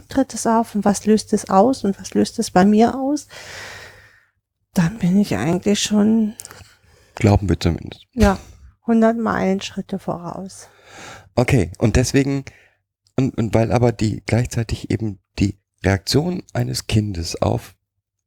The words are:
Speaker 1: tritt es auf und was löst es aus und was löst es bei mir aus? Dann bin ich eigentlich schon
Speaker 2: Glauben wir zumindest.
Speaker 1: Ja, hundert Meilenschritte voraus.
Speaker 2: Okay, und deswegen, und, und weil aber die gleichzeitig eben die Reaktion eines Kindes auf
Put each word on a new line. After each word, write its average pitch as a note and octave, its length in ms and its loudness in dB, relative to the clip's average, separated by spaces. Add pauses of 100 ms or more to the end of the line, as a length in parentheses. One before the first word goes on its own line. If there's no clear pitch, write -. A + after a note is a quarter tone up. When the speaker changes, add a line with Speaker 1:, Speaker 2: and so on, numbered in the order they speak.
Speaker 1:
tritt - 260 -2
es - 120 -6
auf A3+ 280 0
und G3+ 100 -2
was G3+ 220 0
löst G#3+ 260 2
es - 180 -2
aus G#3+ 340 4
und G3 160 -2
was - 140 -12
löst G#3 240 0
es A3+ 140 -4
bei F3+ 120 6
mir G#3+ 320 4
aus? C#4 300 -4 (1500)
Dann F3+ 240 0
bin F#3 200 2
ich G3+ 180 0
eigentlich F3 440 0
schon G#3+ 540 2 (800)
Speaker 2:
Glauben G2+ 340 4
wir E2 100 2
zumindest. - 540 -4
Speaker 1:
Ja, G3+ 260 2 (480)
hundert A3+ 320 2
Meilenschritte F#3+ 800 -4
voraus. F3 680 -10 (680)
Speaker 2:
Okay, G#2+ 440 2
und G#2+ 180 2
deswegen, C3+ 480 0 (720)
und, C3+ 200 -2
und A2+ 180 -2
weil A2+ 180 2
aber A#2+ 180 4
die G#2+ 340 -2
gleichzeitig - 640 -2
eben G#2 280 -4 (220)
die G2 180 0 (240)
Reaktion C#3 720 0
eines A#2+ 340 -4
Kindes G#2 560 -2
auf A2 320 -2 (520)